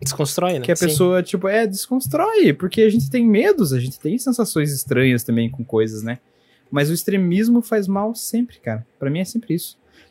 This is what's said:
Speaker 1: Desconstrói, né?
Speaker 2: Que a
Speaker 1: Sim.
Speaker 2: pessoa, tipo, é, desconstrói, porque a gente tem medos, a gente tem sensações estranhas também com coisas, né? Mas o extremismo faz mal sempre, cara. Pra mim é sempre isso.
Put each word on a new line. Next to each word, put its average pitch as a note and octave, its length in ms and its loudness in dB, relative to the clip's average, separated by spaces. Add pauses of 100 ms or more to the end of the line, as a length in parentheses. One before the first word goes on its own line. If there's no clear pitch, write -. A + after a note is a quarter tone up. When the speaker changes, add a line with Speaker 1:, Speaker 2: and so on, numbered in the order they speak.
Speaker 1:
Desconstrói, D3+ 540 -2
né? C3+ 60 -4
Speaker 2:
Que E3+ 120 0
a E3 40 4
Speaker 1:
Sim. F3+ 100 0
Speaker 2:
pessoa, F3+ 360 2
tipo, F3+ 240 -4
é, G#3+ 200 2
desconstrói, C4 880 0
porque F#3 280 0
a A3 80 6
gente A3+ 200 0
tem A#3+ 160 2
medos, A3+ 460 4
a B2+ 60 0
gente B2+ 220 -6
tem E3 180 -2
sensações F3+ 540 -2
estranhas C3 500 2
também A#2 280 0
com B2+ 120 -10
coisas, A2 400 -2
né? A#2 160 -6 (520)
Mas C#3+ 200 0
o E3+ 40 0
extremismo G3 640 2
faz G#3+ 260 -2
mal G3+ 280 -4
sempre, - 460 -6
cara. A2+ 260 -8 (120)
Pra C3+ 120 -4
mim D#3 100 -2
é F#3+ 40 -2
sempre G3+ 300 -6
isso. - 240 -8 (320)